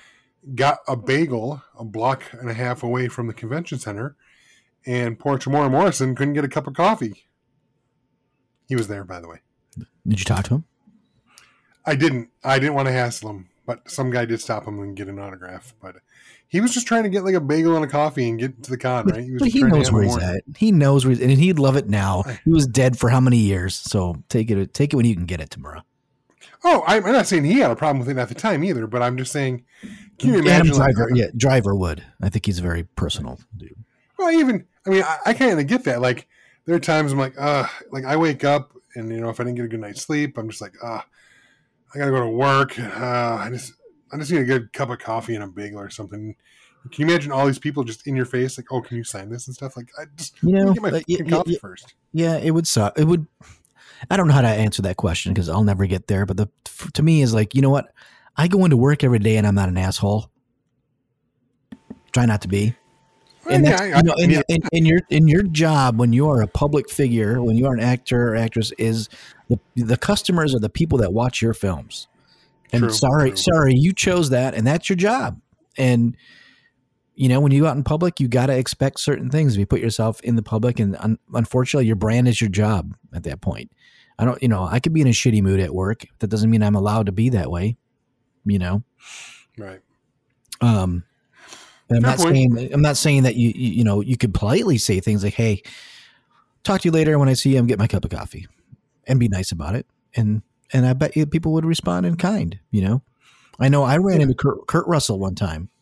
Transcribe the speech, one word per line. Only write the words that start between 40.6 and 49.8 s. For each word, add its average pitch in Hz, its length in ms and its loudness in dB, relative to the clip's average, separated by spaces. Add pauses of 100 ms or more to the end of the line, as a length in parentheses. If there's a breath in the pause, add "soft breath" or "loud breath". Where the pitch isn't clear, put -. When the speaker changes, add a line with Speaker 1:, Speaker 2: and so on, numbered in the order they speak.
Speaker 1:
like, 98 200 -18
"Uh, 117 200 -10 (920 soft breath)
I 143 40 -12
gotta 143 140 -2
go 131 100 0
to 117 80 -2
work. 135 500 0
Uh, 120 640 -4
I 117 100 -8
just, - 220 -12 (400)
I 147 40 -10
just 151 140 -6
need 170 80 2
a 131 60 0
good 123 260 -2
cup 135 180 -6
of 123 100 -10
coffee 113 360 -6
and 104 80 -10
a 98 40 -12
bagel 101 340 -14
or 98 80 -16
something." 107 440 -14 (580 soft breath)
Can 147 160 -2
you 170 60 4
imagine 147 200 -2
all 135 120 2
these 135 140 0
people 143 240 -6
just 113 240 -12
in 139 80 -4
your 127 100 -2
face, 127 320 -4
like, 123 140 -16
"Oh, 131 100 -4
can 120 140 -12
you 117 80 -8
sign 101 260 -12
this?" 120 180 -14
and 123 80 -16
stuff? 135 200 -14
Like, 123 140 -18 (100)